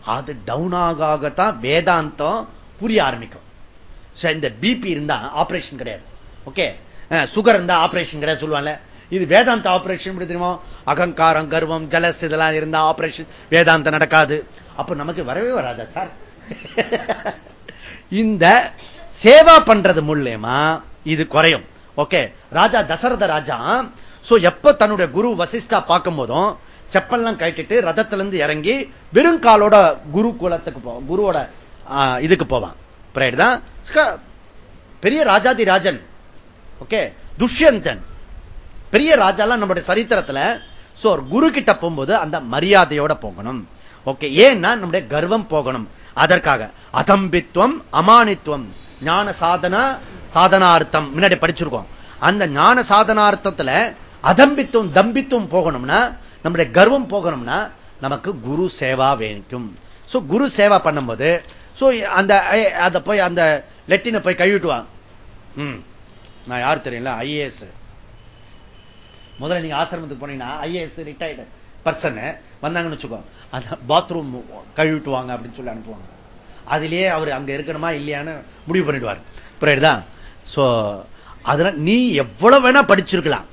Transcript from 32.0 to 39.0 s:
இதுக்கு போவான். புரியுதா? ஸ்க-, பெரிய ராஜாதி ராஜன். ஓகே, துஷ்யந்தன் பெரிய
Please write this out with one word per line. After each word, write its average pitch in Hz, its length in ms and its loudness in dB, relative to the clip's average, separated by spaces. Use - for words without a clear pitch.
இதுக்கு 160 280 0
போவான். 113 280 -4
புரியுதா? 135 460 0
ஸ்க-, 254 300 0
பெரிய 277 220 0
ராஜாதி 220 420 2
ராஜன். 185 380 0
ஓகே, 180 280 -4
துஷ்யந்தன் 240 600 2
பெரிய 302 260 4